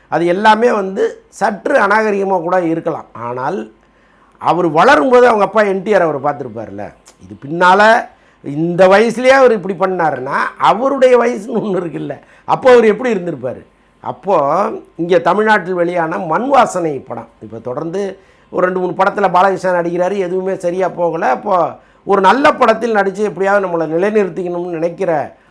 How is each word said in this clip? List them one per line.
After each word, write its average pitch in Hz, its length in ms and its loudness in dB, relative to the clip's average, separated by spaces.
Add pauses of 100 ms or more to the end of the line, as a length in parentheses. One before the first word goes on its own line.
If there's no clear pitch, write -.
அது 165 180 -2
எல்லாமே 220 460 2
வந்து 196 560 -4
சற்று 220 520 -2
அநாகரிகமா 196 600 0
கூட 180 200 0
இருக்கலாம். 165 520 -4
ஆனால் 127 580 -8 (680)
அவர் 160 340 0
வளரும்போது 247 540 4
அவங்க 214 180 2
அப்பா 208 180 0
என் 196 200 -2
டி 208 120 0
ஆர் 180 80 4
அவரை 147 180 -2
பார்த்துருப்பார்ல. 107 720 -8 (300)
இது 92 120 -20 (120)
பின்னால 185 600 4 (380)
இந்த 165 440 2
வயசுலயே 220 400 2
அவர் 262 240 6
இப்படி 190 220 -4
பண்ணாருன்னா 160 640 -2 (200)
அவருடைய 247 600 4
வயசுன்னு 233 440 -2
ஒண்ணு 190 180 -4
இருக்குல்ல, 156 380 -10 (260)
அப்போ 160 280 4
அவர் 240 120 8
எப்படி 220 300 2
இருந்திருப்பாரு? 143 500 -8 (360)
அப்போ 165 640 0 (320)
இங்க 170 220 0
தமிழ்நாட்டில் 190 560 0
வெளியான 175 440 -2
மண் 196 300 -4
வாசனை 185 500 0
படம், 117 300 -14 (120)
இப்போ 113 180 -16
தொடர்ந்து 165 600 -8 (320)
ஒரு 180 140 -2
ரெண்டு 185 160 -2
மூணு 180 120 -4
படத்துல 196 380 0
பாலகிருஷ்ணன் 180 540 0
நடிக்கிறாரு, 180 340 -2
எதுவுமே 185 360 -4
சரியா 180 340 -4
போகல. 170 420 -2
அப்போ 185 460 -2 (280)
ஒரு 196 160 2
நல்ல 254 320 4
படத்தில் 226 420 0
நடிச்சு 196 280 -2
எப்படியாவது 190 440 0
நம்மளை 165 220 -2
நிலைநிறுத்திக்கணும்னு 175 920 -2
நினைக்கிற 165 560 -4 (160)